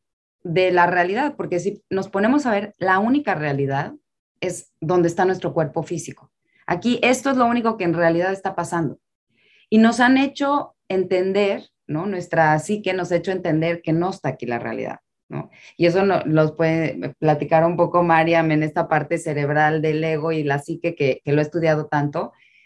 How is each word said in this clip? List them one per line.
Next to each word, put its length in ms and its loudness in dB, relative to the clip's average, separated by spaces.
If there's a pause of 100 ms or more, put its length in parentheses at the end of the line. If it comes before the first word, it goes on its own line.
(440)
de 280 2
la 140 6
realidad, 500 0
porque 240 -4
si 300 -6
nos 180 -4
ponemos 380 2
a 60 0
ver, 260 -2
la 220 2
única 360 0
realidad 580 -2 (460)
es 400 -8
donde 300 2
está 160 0
nuestro 280 -2
cuerpo 300 -2
físico. 480 -12 (340)
Aquí 360 -4
esto 300 2
es 60 0
lo 80 4
único 300 0
que 80 -6
en 100 2
realidad 380 2
está 240 -6
pasando. 440 -4 (680)
Y 100 4
nos 200 6
han 180 4
hecho 580 -2 (120)
entender, 760 0 (220)
¿no? 200 -6
Nuestra 540 2
psique 340 -4
nos 180 -4
ha 60 2
hecho 140 -4
entender 500 -2
que 100 -4
no 180 0
está 200 -6
aquí 160 -8
la 140 -4
realidad, 400 -8 (280)
¿no? 220 -10 (260)
Y 100 2
eso 200 4
no, 200 2
los 280 2
puede 640 -2
platicar 460 2
un 100 0
poco 280 2
Mariam 480 2
en 120 2
esta 240 -2
parte 300 -2
cerebral 640 0
del 200 0
ego 300 -2
y 120 -2
la 160 0
psique 360 -6
que, 300 0
que 80 0
lo 60 4
ha 40 4
estudiado 440 0
tanto. 440 -4 (340)